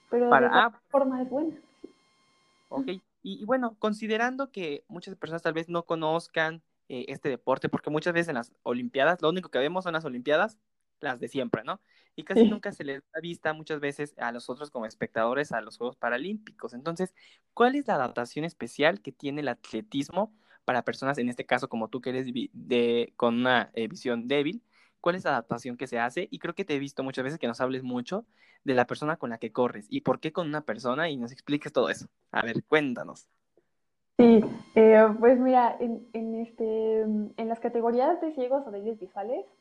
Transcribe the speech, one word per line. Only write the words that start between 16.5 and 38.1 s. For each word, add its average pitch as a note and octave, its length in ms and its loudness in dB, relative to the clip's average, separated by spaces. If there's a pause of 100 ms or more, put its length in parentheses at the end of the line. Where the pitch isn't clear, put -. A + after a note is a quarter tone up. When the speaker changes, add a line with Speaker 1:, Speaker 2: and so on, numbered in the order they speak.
Speaker 2:
Entonces, E3 400 -6 (400)
¿cuál B3 220 4
es C#4+ 100 -4
la F3+ 100 0
adaptación B2 480 -4
especial E3 560 -2
que C#3+ 120 -12
tiene C#3+ 300 -8
el - 60 -2
atletismo C#3 840 -4 (320)
para A#2+ 200 0
personas, C#3 340 -2
en B2 100 0
este B2 180 -8
caso B2+ 220 0
como A2+ 200 -4
tú C3 120 -8
que B2+ 100 -6
eres B2+ 220 -4
vi-, A#2+ 200 -6
de, A#2+ 640 0
con A#2+ 200 2
una, B2 380 2
eh, A2+ 140 -4
visión A#2 400 -4
débil? C#3+ 340 0 (380)
¿Cuál F3 160 0
es F#3 80 -10
la E3+ 80 0
adaptación A#2+ 440 -4
que B2+ 100 -10
se A#2+ 140 -6
hace? B2+ 300 -4
Y E3+ 100 -12
creo E3+ 140 -8
que G3 100 -6
te D#3 100 -4
he C#3 60 0
visto C#3 240 -8
muchas C3+ 200 -6
veces D3 140 -6
que - 80 -4
nos A#2 140 -4
hables C3 240 -2
mucho B2 400 -6 (400)
de C3+ 100 0
la B2 120 4
persona D3+ 300 -4
con B2 140 -8
la A2+ 80 -8
que A2+ 140 -10
corres. A#2 380 -2
¿Y C3+ 100 -4
por B2+ 180 0
qué D#3 140 -6
con E3+ 160 -4
una D3+ 140 -4
persona? B2+ 480 -2
Y C#3+ 60 -6
nos A#2+ 140 -6
expliques C#3+ 420 -6
todo A2+ 180 2
eso. - 180 -6 (240)
A A2 100 0
ver, A#2 220 -2
cuéntanos. C3 640 -2 (880)
Speaker 1:
Sí, A#3 220 10 (340)
eh, A3 320 12 (140)
pues B3 180 8
mira, B3+ 400 4
en, A3+ 260 -4 (100)
en, A3+ 220 -6
este, A3 680 0
en G#3+ 460 -2
las A3+ 120 -4
categorías A#3+ 600 2